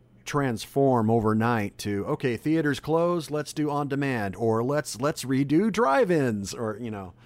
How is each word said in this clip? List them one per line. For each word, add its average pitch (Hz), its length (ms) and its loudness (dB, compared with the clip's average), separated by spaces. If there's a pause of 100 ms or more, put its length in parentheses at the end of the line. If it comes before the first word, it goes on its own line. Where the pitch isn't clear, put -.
(260)
transform 131 840 2
overnight 110 680 2
to, 101 300 -4
"Okay, 135 280 -2
theaters 147 440 0
closed, 165 500 0
let's 147 240 -6
do 151 160 -2
on 143 180 -2
demand," 131 480 -2
or 113 280 2
"Let's, 143 360 -2
let's 147 240 -2
redo 139 480 2
drive-ins," 175 840 2
or, 110 260 -4
you 120 80 -6
know. 98 240 -10 (120)